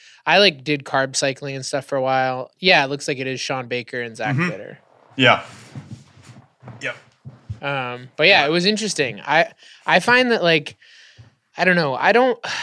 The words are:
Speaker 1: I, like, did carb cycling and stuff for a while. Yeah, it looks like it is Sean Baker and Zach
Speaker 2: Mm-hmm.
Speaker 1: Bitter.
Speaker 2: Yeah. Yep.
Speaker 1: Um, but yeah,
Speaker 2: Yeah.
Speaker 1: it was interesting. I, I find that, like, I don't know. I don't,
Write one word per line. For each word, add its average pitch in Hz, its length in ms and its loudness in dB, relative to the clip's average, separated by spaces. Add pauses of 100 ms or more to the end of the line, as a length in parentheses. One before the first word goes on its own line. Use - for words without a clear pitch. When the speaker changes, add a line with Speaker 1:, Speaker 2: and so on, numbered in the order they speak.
(260)
Speaker 1:
I, 170 120 6
like, 165 260 2
did 143 200 -4
carb 135 300 -2
cycling 139 420 -4
and 131 80 -10
stuff 135 220 -8
for 143 100 -4
a 131 60 -2
while. 131 560 -2
Yeah, 175 260 6
it 135 60 -4
looks 139 160 -8
like 143 120 -4
it 131 100 -6
is 131 120 -8
Sean 131 280 -6
Baker 123 340 -8
and 113 140 -12
Zach 113 180 -4
Speaker 2:
Mm-hmm. 170 160 -2
Speaker 1:
Bitter. - 280 -14 (380)
Speaker 2:
Yeah. 123 280 4 (1400)
Yep. 127 160 -8 (640)
Speaker 1:
Um, 127 540 -6
but 156 100 2
yeah, 185 140 6
Speaker 2:
Yeah. 143 60 2
Speaker 1:
it 151 40 0
was 175 160 0
interesting. 175 540 -4
I, 160 320 0 (340)
I 170 140 4
find 247 320 2
that, 202 100 0
like, 160 340 0 (800)
I 175 80 0
don't 180 120 2
know. 147 180 0
I 156 180 2
don't, 240 260 4 (240)